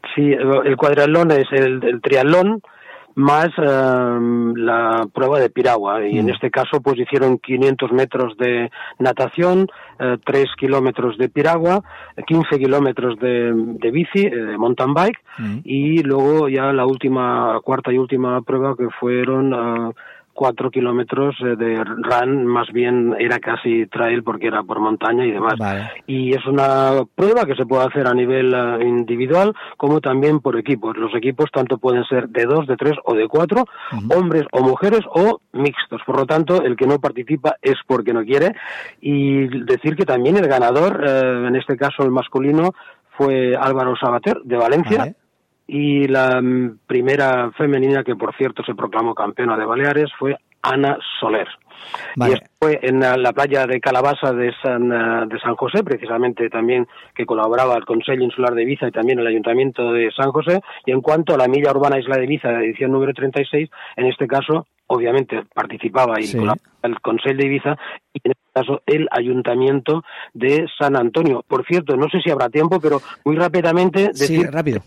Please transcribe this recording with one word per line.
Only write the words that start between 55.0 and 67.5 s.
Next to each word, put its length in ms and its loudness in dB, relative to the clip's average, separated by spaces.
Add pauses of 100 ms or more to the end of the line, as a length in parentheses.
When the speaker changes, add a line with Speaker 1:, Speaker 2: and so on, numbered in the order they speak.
Speaker 1:
de 100 -8
San 160 -2
José, 280 -2
precisamente 680 -2
también 360 0 (280)
que 100 -6
colaboraba 520 0
el 100 -4
Consejo 360 -2
Insular 320 -2
de 100 0
Ibiza 240 -4
y 40 -2
también 280 0
el 60 0
Ayuntamiento 640 0
de 220 0
San 180 0
José. 280 0 (240)
Y 60 -2
en 100 0
cuanto 340 2
a 40 2
la 100 4
milla 220 2
urbana 280 2
Isla 200 -2
de 60 0
Ibiza, 260 -2 (100)
edición 320 -2
número 220 0
treinta 260 -2
y 60 -2
seis, 240 -2 (260)
en 100 0
este 200 -2
caso, 400 -2 (220)
obviamente, 540 0 (120)
participaba 640 -2
y 40 -4
Speaker 2:
Sí. 140 -8
Speaker 1:
colaboraba 220 0 (220)
el 180 -4
Consejo 360 -2
de 100 0
Ibiza 300 -2 (360)